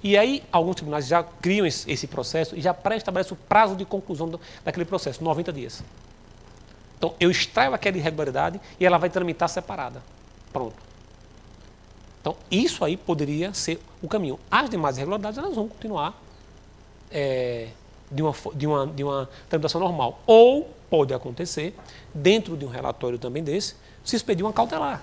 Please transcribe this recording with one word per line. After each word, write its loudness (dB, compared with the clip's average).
E 4
aí, 4
alguns 2
tribunais -6
já 2
criam 0
esse, -4
esse -4
processo -4
e -8
já 2
pré-estabelecem -2
o -8
prazo 4
de -8
conclusão -6
do, -10
daquele -4
processo, -4
noventa 2
dias. -10
Então, -2
eu 6
extraio 2
aquela -2
irregularidade -2
e 2
ela 6
vai 2
tramitar -2
separada. -8
Pronto. -6
Então, -4
isso 2
aí 0
poderia -2
ser -4
o -10
caminho. -2
As 2
demais -2
irregularidades, -6
elas -6
vão -2
continuar, -6
é, -2
de -4
uma 0
fo-, -10
de -4
uma, 2
de -8
uma -4
tramitação 0
normal. -2
Ou 10
pode 4
acontecer, -6
dentro 2
de -8
um -8
relatório -4
também -6
desse, -4
se -4
expedir 0
uma -4
cautelar. -2